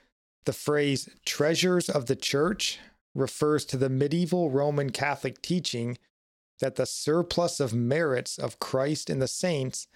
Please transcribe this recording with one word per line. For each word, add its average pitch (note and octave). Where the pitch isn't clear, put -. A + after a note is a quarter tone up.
"The C3
phrase D3
treasures E3+
of C#3
the C3+
church -
refers D3
to -
the C3
medieval D#3
Roman C#3+
Catholic C#3
teaching B2
that C3+
the C3
surplus E3+
of B2
merits B2+
of C3
Christ C#3+
and C#3
the C3
saints C#3+